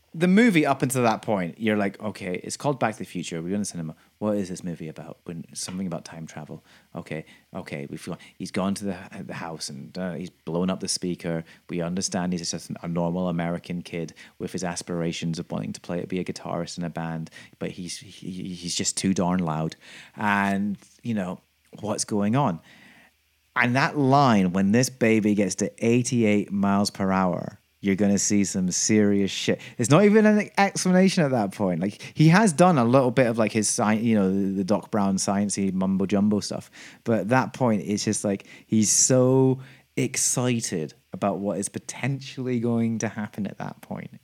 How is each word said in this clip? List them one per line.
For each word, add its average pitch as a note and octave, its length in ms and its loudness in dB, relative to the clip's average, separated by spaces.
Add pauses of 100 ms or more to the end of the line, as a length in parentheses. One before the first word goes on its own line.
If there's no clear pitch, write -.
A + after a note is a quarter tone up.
(120)
the E3+ 140 0
movie F#3 400 6
up C#3 160 0
until B2+ 220 2
that A2 180 2
point, F#2+ 380 -2
you're G#2+ 160 2
like, G2+ 260 -2
"Okay, F#2+ 400 -6
it's - 140 -10
called C#3 240 -2
Back A2+ 140 0
to - 40 -18
the F#2 60 -10
Future. E2+ 360 -8
We're E2+ 100 -6
going G#2 100 -2
to G2 40 -4
cinema. E2 300 -10 (240)
What G#2 180 -2
is F#2+ 120 -4
this F2+ 160 -10
movie E2 240 -8
about?" D#2+ 360 -14
When, E2+ 200 -10 (100)
something F#2 320 -8
about E2 180 -8
time E2 220 -14
travel. D#2 380 -14 (320)
Okay, E2 280 -10 (300)
okay. D2+ 340 -10
We've - 160 -14
got, E2+ 140 -10 (180)
he's F#2 140 -12
gone F#2+ 240 -2
to G2+ 120 -10
the, F2+ 100 -6 (280)
the - 100 -12
house E2 360 -10
and, C#2 260 -14
uh, F2+ 180 -6
he's E2+ 160 -10
blown F2 380 -2
up F#2+ 120 -2
the F#2+ 80 -6
speaker. E2+ 560 -4 (260)
We E2+ 100 -4
understand F2+ 520 -2
he's E2+ 180 -4
just - 220 -10 (100)
a E2+ 60 -8
normal F2 400 -2
American E2+ 520 -4
kid E2 320 -8 (280)
with F2+ 120 -8
his F2 120 -6
aspirations E2+ 760 -4
of E2+ 100 -10
wanting G#2 260 -6
to - 60 -18
play, - 260 -6
be F#2 120 -4
a F2 60 -4
guitarist E2+ 520 -8
in F2 60 -8
a E2+ 80 -6
band, E2 400 -8 (300)
but F2 100 -6
he's, F2 280 -12
he, F#2 540 -12
he's F2 220 -8
just - 220 -4
too F#2+ 180 0
darn F2+ 240 2
loud. D#2+ 380 -2 (400)
And, G2+ 600 0 (280)
you A#2 100 -4
know, F#2 260 -6 (400)
what's G#2 240 -4
going G#2 300 0
on? A#2+ 240 0 (960)
And B2 220 2
that D3 220 2
line, C3 560 6
"When G2 180 4
this B2+ 160 4
baby A2 460 2
gets F#2+ 220 0
to G2+ 140 -2 (140)
eighty-eight A#2 680 2
miles G2+ 400 2
per F#2+ 220 -2
hour, F#2 460 0 (240)
you're G2 140 2
gonna G2+ 220 4
see G2+ 260 2
some F#2 260 -2
serious G2+ 600 2
shit." - 300 -2 (160)
There's A#2 140 0
not F3+ 160 8
even G#3+ 180 6
an G#3 320 4
explanation F#3+ 640 4
at C3+ 100 2
that G#2 200 0
point. F#2 280 -2
Like, G2 200 -4 (140)
he D#3 140 6
has F3+ 260 6
done F3 240 6
a A#2+ 80 6
little B2+ 240 6
bit B2 160 4
of, A2+ 100 0
like, A2 160 2
his G#2+ 160 0
sci-, A2 320 0
you A#2 140 2
know, F#2+ 180 4
the, G2 220 0
the G2 100 0
Doc F2+ 260 -2
Brown G2 280 2
sciencey G2 520 0
mumbo F#2+ 360 0
jumbo G#2 340 2
stuff, - 300 -8 (340)
but A2 160 0
at F#2+ 80 -4
that B2 240 2
point, A2 320 0
it's G2 220 -2
just G#2+ 180 -2
like G2+ 220 -2 (200)
he's A2 240 2
so C3 720 4 (460)
excited A#2 880 -2 (180)
about F#2+ 260 -2
what G2 200 -4
is G2+ 100 -4
potentially B2+ 920 -6
going A#2 380 0
to A2 100 -4
happen G#2 380 -6
at - 120 -10
that - 240 -10
point. - 420 -12